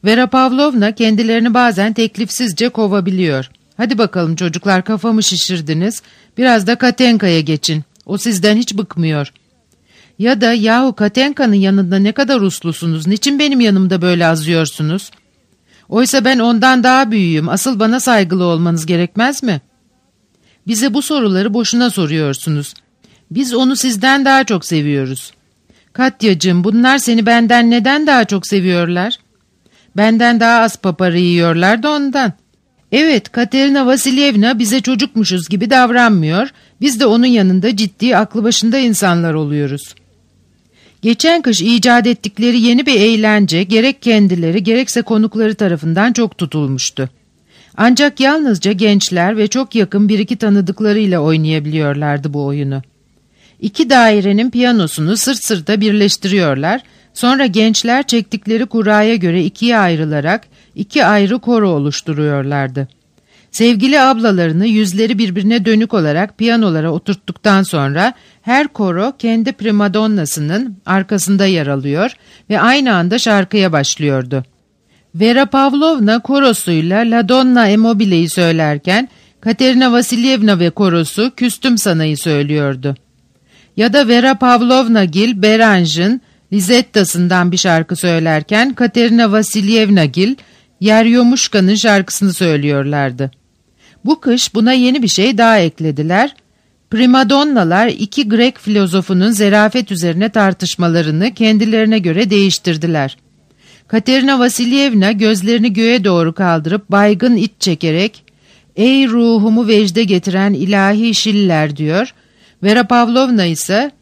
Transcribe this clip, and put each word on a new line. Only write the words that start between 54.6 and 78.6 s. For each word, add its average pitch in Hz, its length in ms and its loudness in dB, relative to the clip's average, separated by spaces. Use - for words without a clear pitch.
sırt 233 280 -4
sırta 202 360 -2
birleştiriyorlar, 190 1040 0
sonra 262 320 0
gençler 226 600 0
çektikleri 226 600 -4
kuraya 214 500 0
göre 180 280 0
ikiye 226 340 -2
ayrılarak 160 640 -2
iki 247 300 -2
ayrı 202 340 2
koro 226 300 0
oluşturuyorlardı. 143 1200 -4
Sevgili 240 500 2
ablalarını 208 680 2
yüzleri 214 520 0
birbirine 202 460 0
dönük 220 300 0
olarak 170 440 -2
piyanolara 208 540 0
oturttuktan 190 720 -2
sonra 165 500 -2
her 277 260 0
koro 196 500 -4
kendi 226 340 -2
primadonnasının 208 1200 -2
arkasında 190 600 0
yer 170 200 0
alıyor 143 460 -4
ve 208 100 0
aynı 254 340 2
anda 180 240 0
şarkıya 196 540 0
başlıyordu. 135 720 -2
Vera 233 320 0
Pavlovna 269 720 0
korosuyla 202 800 0
La 233 300 0
Donna 254 400 2
Emobile'yi 202 600 2
söylerken 165 800 -2